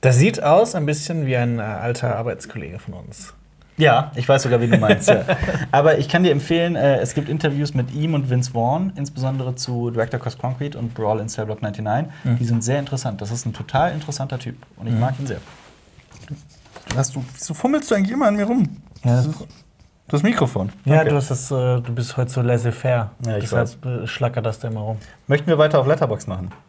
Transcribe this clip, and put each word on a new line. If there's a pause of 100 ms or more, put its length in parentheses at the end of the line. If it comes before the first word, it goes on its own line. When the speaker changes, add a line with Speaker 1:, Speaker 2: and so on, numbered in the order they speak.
Speaker 1:
Das
sieht
aus
ein
bisschen
wie
ein,
äh,
alter
Arbeitskollege
von
uns. (440)
Speaker 2:
Ja,
ich
weiß
sogar,
wie
du
meinst,
ja. (260)
Speaker 1:
<laughs>
Speaker 2:
Aber
ich
kann
dir
empfehlen,
äh,
es
gibt
Interviews
mit
ihm
und
Vince
Vaughn,
insbesondere
zu
Director
Across
Concrete
und
Brawl
in
Cell
Block
ninety-nine. (140)
Speaker 1:
Mhm.
Speaker 2:
Die
sind
sehr
interessant.
Das
ist
ein
total
interessanter
Typ (220)
und
ich
Speaker 1:
Mhm.
Speaker 2:
mag
ihn
sehr. (1600)
Hast
du, (120)
wieso
fummelst
du
eigentlich
immer
an
mir
rum? (260)
Speaker 1:
Ja,
das (840)
Speaker 2:
Das
Mikrofon. (160)
Speaker 1:
Ja,
Speaker 2:
Okay.
Speaker 1:
du
hast
das,
äh, (260)
du
bist
heute
so
laissez-faire. (140)
Speaker 2:
Ja,
ich
Speaker 1:
Deshalb,
Speaker 2:
weiß.
Speaker 1:
äh,
schlackert
das
da
immer
rum. (300)
Speaker 2:
Möchten
wir
weiter
auf
Letterboxd
machen? (180)